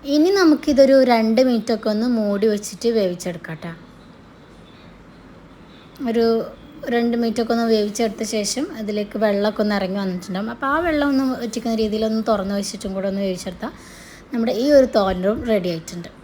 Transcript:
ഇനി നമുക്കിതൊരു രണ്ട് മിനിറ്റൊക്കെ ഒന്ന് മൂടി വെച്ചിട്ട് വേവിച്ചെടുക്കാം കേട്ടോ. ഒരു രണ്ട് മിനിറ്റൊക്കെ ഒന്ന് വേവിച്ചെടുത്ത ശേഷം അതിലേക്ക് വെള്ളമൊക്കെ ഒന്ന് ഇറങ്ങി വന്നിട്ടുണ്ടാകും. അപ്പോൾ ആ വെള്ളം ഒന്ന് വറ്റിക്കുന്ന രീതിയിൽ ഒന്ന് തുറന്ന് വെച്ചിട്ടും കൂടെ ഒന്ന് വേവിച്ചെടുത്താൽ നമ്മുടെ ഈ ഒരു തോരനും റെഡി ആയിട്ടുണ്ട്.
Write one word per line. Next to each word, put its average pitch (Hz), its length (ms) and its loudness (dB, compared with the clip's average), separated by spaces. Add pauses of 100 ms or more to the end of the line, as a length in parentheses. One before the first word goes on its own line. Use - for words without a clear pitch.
(140)
ഇനി 311 240 4
നമുക്കിതൊരു 277 580 6 (140)
രണ്ട് 226 360 4
മിനിറ്റൊക്കെ 226 460 0
ഒന്ന് 220 140 0 (100)
മൂടി 208 360 0
വെച്ചിട്ട് 208 440 -4
വേവിച്ചെടുക്കാം 175 680 -4
കേട്ടോ. 170 80 -10 (2500)
ഒരു 226 160 2 (720)
രണ്ട് 240 260 2
മിനിറ്റൊക്കെ 226 340 0
ഒന്ന് 233 200 0
വേവിച്ചെടുത്ത 214 580 -2
ശേഷം 220 320 -4 (160)
അതിലേക്ക് 208 420 -6
വെള്ളമൊക്കെ 208 420 0
ഒന്ന് 208 140 0
ഇറങ്ങി 190 240 -4
വന്നിട്ടുണ്ടാകും. 190 520 -6
അപ്പോൾ 269 180 -4
ആ - 20 2 (120)
വെള്ളം 294 260 0
ഒന്ന് 269 120 2 (180)
വറ്റിക്കുന്ന 226 400 -4
രീതിയിൽ 214 260 0
ഒന്ന് 220 120 0 (100)
തുറന്ന് 202 280 0
വെച്ചിട്ടും 202 380 -8
കൂടെ 196 160 -4
ഒന്ന് 196 140 -4
വേവിച്ചെടുത്താൽ 185 460 -8 (600)
നമ്മുടെ 226 220 0 (100)
ഈ - 20 2 (140)
ഒരു 254 80 4 (100)
തോരനും 190 420 0 (120)
റെഡി 180 200 0
ആയിട്ടുണ്ട്. 165 380 -10 (140)